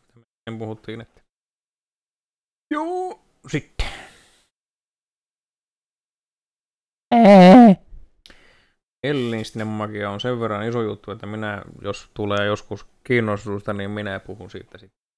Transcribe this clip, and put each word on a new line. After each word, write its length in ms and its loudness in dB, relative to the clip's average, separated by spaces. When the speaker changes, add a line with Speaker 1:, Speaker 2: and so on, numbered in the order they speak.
Speaker 1:
mistä 440 -20
puhuttiin, 420 -14
että 220 -20
joo, 480 -10
sitten. 400 -10
Speaker 2:
Ee. 640 10
Speaker 1:
Ellistinen 600 -4
magia 440 -6
on 100 -8
sen 200 -6
verran 280 -6
iso 140 -4
juttu, 280 -10
että 160 -14
minä, 360 -10
jos 340 -12
tulee 320 -4
joskus 400 -8
kiinnostusta, 680 -6
niin 180 -10
minä 300 -10
puhun 300 -20
siitä 280 -20
sitten 220 -20